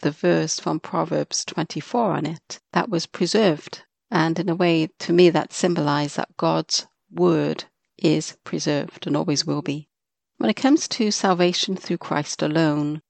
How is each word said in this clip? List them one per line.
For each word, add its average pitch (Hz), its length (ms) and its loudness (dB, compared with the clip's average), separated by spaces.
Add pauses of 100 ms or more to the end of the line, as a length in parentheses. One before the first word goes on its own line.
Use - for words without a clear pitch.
the 143 100 0
verse 165 480 0
from 156 200 -4
Proverbs 160 640 -4
twenty-four 170 640 -4
on 156 160 -2
it - 320 -10 (140)
that 180 140 0
was 180 200 -2
preserved. 180 720 0 (300)
And 165 260 2
in 175 120 -2
a 165 60 0
way, 170 340 2 (100)
to - 140 -2
me, 175 180 8
that 151 200 0
symbolized 147 640 0
that - 200 -6
God's 160 480 0 (240)
Word 165 540 0 (340)
is 156 460 0
preserved 151 640 -4
and 147 100 0
always 156 300 -2
will 147 160 -4
be. 151 260 -6 (480)
When 220 140 0
it 220 40 0
comes 277 340 2
to 220 200 0
salvation 180 640 2
through 175 220 -6
Christ - 460 -4
alone, 151 680 0